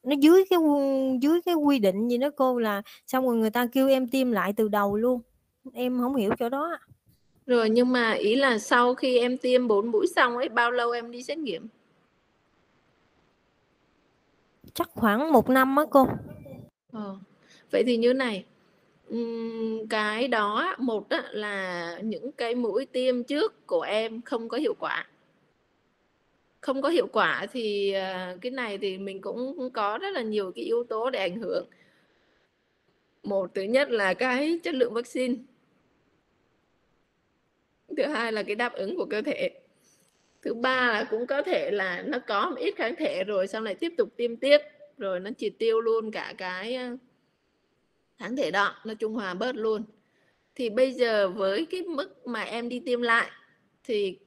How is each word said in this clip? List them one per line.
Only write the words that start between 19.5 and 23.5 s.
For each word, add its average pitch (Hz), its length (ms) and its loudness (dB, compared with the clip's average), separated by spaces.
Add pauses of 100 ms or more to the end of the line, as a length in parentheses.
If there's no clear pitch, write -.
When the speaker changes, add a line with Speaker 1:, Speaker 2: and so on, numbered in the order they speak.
Speaker 2:
cái 220 420 -2
đó 208 260 0
á, 330 240 -2
một 220 300 -2
á, 302 220 -2
là 185 720 -6
những 220 300 -8
cái 233 220 -4
mũi 240 320 -2
tiêm 254 380 0
trước 302 420 -2